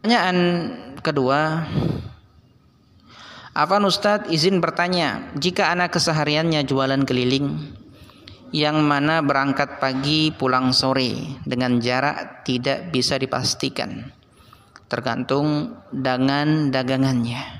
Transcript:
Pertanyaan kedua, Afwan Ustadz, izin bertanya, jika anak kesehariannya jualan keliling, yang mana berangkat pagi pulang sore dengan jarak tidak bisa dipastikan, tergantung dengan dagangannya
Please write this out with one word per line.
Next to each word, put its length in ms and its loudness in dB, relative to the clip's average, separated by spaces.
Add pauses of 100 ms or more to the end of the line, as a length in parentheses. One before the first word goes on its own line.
Pertanyaan 360 2 (640)
kedua, 640 0 (1900)
Afwan 320 4
Ustadz, 400 0
izin 320 2
bertanya, 720 -2
jika 400 0
anak 240 0
kesehariannya 720 2
jualan 400 2
keliling, 680 0 (800)
yang 320 2
mana 400 2
berangkat 560 0
pagi 480 0
pulang 480 0
sore 640 -2
dengan 400 0
jarak 640 -2
tidak 480 -2
bisa 240 0
dipastikan, 960 -4 (720)
tergantung 880 -2 (160)
dengan 800 2
dagangannya 720 0 (180)